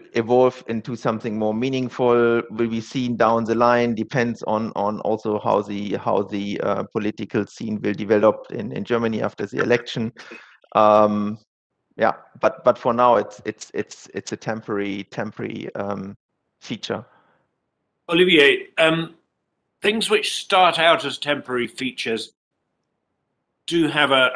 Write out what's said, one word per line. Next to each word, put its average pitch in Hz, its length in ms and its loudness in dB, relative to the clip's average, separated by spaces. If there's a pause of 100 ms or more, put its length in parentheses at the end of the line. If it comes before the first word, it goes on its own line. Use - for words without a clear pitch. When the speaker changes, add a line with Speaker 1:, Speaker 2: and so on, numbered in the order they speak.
(120)
Speaker 1:
evolve 123 560 2
into 113 260 -6
something 110 440 -4
more 107 160 0
meaningful, 120 960 0
will 117 180 -2
be 113 140 -4
seen 123 340 -4
down 113 280 2
the 113 100 -2
line, 120 400 2
depends 117 480 -2
on, 107 340 -2
on 101 240 -2
also 107 400 -2
how 104 220 2
the, 101 320 -6
how 101 280 0
the, 101 380 -6
uh, 101 220 -2 (100)
political 107 540 -4
scene 110 340 -8
will 104 140 -2
develop 107 560 2
in, 117 220 -8
in 104 120 -6
Germany 117 380 -2
after - 240 -6
the 135 160 -4
election. 120 500 -2 (600)
Um, 107 640 4 (580)
yeah, 110 160 2 (280)
but, - 220 0
but 120 140 4
for 127 160 0
now, 120 240 6
it's, - 300 -2
it's, - 260 -10
it's, - 400 -8
it's - 200 -10
a 107 40 -6
temporary, 101 680 -6
temporary, - 720 -10
um, 101 380 -8 (460)
feature. 113 420 -10 (1080)
Speaker 2:
Olivier, 156 640 4
um, 165 380 0 (640)
things 214 300 -2
which - 260 0
start 180 420 2
out 160 280 4
as 131 100 -6
temporary 127 520 -4
features 120 640 -6 (1300)
do 165 220 2
have 143 220 2
a, 131 260 4